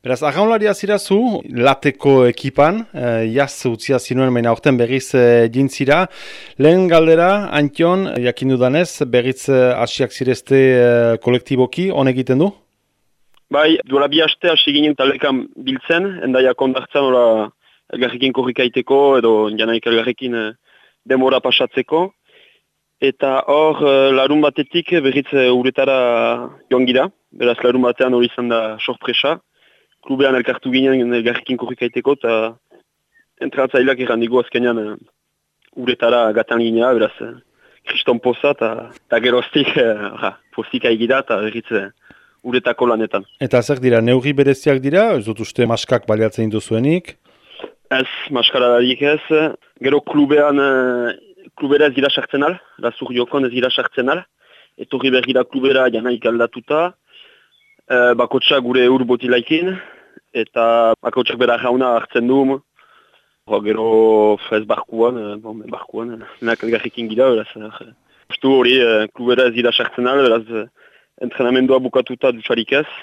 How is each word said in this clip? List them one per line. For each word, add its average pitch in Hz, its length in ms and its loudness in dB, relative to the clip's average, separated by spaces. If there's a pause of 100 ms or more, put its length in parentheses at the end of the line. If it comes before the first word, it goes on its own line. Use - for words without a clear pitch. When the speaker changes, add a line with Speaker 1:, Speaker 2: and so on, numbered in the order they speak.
Speaker 1:
Beraz, 123 200 -4
arraunlaria 202 500 0
zira 208 240 -2
zu, 208 480 0
Lateko 135 800 2
ekipan, 147 680 0
eh, 113 420 -2
jaz 139 340 -2
utzia 120 300 -2
zinuen, 127 340 0
baina 117 160 0
aurten 123 280 2
berriz, 123 360 -2
eh, 120 400 6
jintzira. 139 540 0 (500)
Lehen 175 320 4
galdera, 165 640 4
Antxon, 165 560 0 (100)
jakin 123 320 -2
dudanez, 131 560 0
berriz, 123 420 0
eh, 127 300 4
hasiak 117 340 -2
zirezte, 127 460 0
eh, 120 640 4
kolektiboki, 127 680 0
hon 139 160 0
egiten 127 320 0
du? 196 120 2 (1000)
Speaker 2:
Bai, 156 340 2
duela 139 220 0
bi 151 140 0
aste 156 280 0
hasi 156 240 0
ginen 147 220 0
taldekan 135 600 -2
biltzen, 165 680 -4
Hendaiak 131 380 2
hondartzan, 131 420 -2
ora, 117 480 2 (420)
elgarrekin 123 380 -2
korrikaiteko 131 840 0
edo 110 320 2
janaik 110 360 -4
elgarrekin, 117 500 -2
eh, 110 160 -6 (540)
denbora 131 360 2
pasatzeko. 131 720 -4 (880)
Eta 135 460 -2
hor, 151 360 0
eh, 135 300 4
larun 139 280 2
batetik 151 500 -2 (120)
berriz, 135 300 -2
eh, 131 180 2
uretara 123 1000 0 (200)
joan 127 160 2
gira. 127 260 0 (200)
Beraz, 120 320 -2
larun 123 180 2
batean 123 320 0
hori 123 140 2
izan 123 200 -6
da 110 320 -4
sorpresa. 127 640 -4 (640)
Klubean 135 300 0
elkartu 123 360 -4
ginen 131 420 2
elgarrekin 120 440 -4
korrikaiteko, 123 560 -4
eta 113 420 -2 (840)
entrenatzaileak 131 580 0
erran 120 200 -2
digu 120 200 0
azkenean, 120 400 -2
eh, 107 160 -8 (800)
uretara 120 560 0
gatan 113 280 -2
ginea, 117 340 0
beraz, 110 180 0 (100)
eh, 113 120 -14 (520)
kriston - 340 -2
poza, 127 320 -2
eta, 117 400 -6 (160)
eta 117 120 0
geroztik, 123 580 0
eh, 107 320 0 (120)
ja, 101 160 -6 (180)
pozik 120 300 -6
ari 117 120 2
gira, 117 220 0
eta 120 220 -4
berriz, 110 300 -8
eh, 98 180 -4 (540)
uretako 123 440 -2
lanetan. 110 380 -2 (140)
Speaker 1:
Eta 127 220 0
zer 135 180 -4
dira, 123 220 2
neurri 127 320 0
bereziak 139 460 2
dira? 180 380 0
Ez 104 80 -6
dut 110 140 -8
uste 120 260 -2
maskak 117 420 -2
baliatzen 110 420 0
dituzuenik? 117 680 -2 (760)
Speaker 2:
Ez, 131 160 -2 (220)
maskaradarik 123 720 2
ez. 151 520 0 (280)
Gero 135 200 0
klubean, 147 580 2
eh, 127 540 0 (420)
klubera 143 320 2
ez 131 60 -2
gira 135 160 -2
sartzen 139 340 -4
al, 175 160 -4 (200)
Lazur 127 340 -8
jokon 123 320 -2
ez 120 60 -4
gira 127 180 -2
sartzen 127 400 -4
al. 175 140 -4 (540)
Etorri 131 340 -4
berri 127 220 0
da 123 100 2
klubera 131 480 0
janaik 117 340 -4
aldatuta. 120 720 -2 (920)
Eh, 123 260 4
bakotsak 123 480 0
gure 123 240 2
ur 131 160 4
botilaikin, 123 760 -2 (560)
eta 117 600 2 (100)
bakotsak 123 340 -2
bera 120 220 2
jauna 123 380 0
hartzen 117 300 -2
du. 135 340 0 (840)
Ba, 107 140 -2
gero, 110 760 2 (140)
ez 107 120 0
barkuan, 113 540 -2
eh, 104 180 -10
bon, 110 320 -16
barkuan, - 460 -12
eh, 110 120 -18 (140)
denak 113 240 -4
elgarrekin 113 460 -4
gira, 123 200 2
beraz, 110 180 0 (100)
eh, 110 340 -18 (380)
justu - 240 -4
hori, 127 260 4
eh, 110 340 2
klubera 123 340 2
ez 117 60 -2
gira 117 200 0
sartzen 123 340 -4
al, 135 160 2
beraz, 113 260 2
eh, 113 180 -8 (540)
entrenamendua 127 580 0
bukatuta 127 520 -2
dutxarik 113 400 -4
ez. 147 160 0 (160)